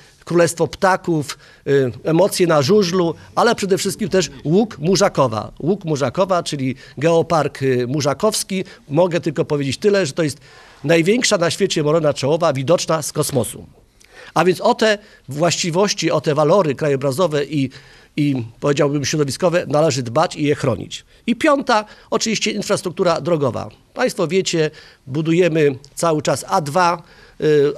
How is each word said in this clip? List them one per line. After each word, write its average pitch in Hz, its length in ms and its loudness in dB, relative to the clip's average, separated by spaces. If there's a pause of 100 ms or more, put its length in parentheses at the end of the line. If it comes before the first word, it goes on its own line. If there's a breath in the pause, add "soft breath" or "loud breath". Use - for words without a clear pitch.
(240 loud breath)
królestwo 170 440 2
ptaków, 180 680 -2 (280 loud breath)
e, 151 40 0 (340)
emocje 180 420 2
na 156 160 4
żużlu, 175 520 2 (200 loud breath)
ale 220 200 4
przede 190 240 0
wszystkim 196 300 -4
też 190 220 0 (140)
łuk 208 340 2
Murzakowa. 147 840 0
Łuk 190 240 -2
Murzakowa, 165 580 0
czyli 131 320 -6 (240 loud breath)
geopark, 156 640 0
e, 123 240 0
murzakowski. 156 760 -2 (240 loud breath)
Mogę 165 320 0
tylko 156 240 -2
powiedzieć 143 340 -2
tyle, 196 280 2
że 135 60 -6
to 170 100 -2
jest 147 180 -4 (440 loud breath)
największa 175 540 2
na 165 120 0
świecie 175 320 -2
morena 151 320 2
czołowa, 160 380 0
widoczna 156 500 0
z - 100 -10
kosmosu. 120 540 -4 (680 loud breath)
A 165 100 2
więc 180 160 2
o 226 140 2
te 220 240 2 (300 loud breath)
właściwości, 160 840 0
o 156 100 0
te 151 140 0
walory 156 400 2
krajobrazowe 143 720 0
i, 135 260 -2 (460 loud breath)
i 143 260 0 (180)
powiedziałbym 147 440 0
środowiskowe 156 640 0
należy 139 360 0
dbać 156 340 -2
i 156 60 -6
je 143 120 2
chronić. 101 500 -4 (220 soft breath)
I 240 100 0
piąta, 269 480 2 (260 loud breath)
oczywiście 220 400 -2
infrastruktura 180 680 -2
drogowa. 131 480 -2 (260)
Państwo 214 340 -2
wiecie, 165 420 0 (360 loud breath)
budujemy 160 720 0 (160)
cały 160 280 0
czas 147 260 -2
A 196 120 0
dwa, 170 420 0 (380 loud breath)
y, 147 380 4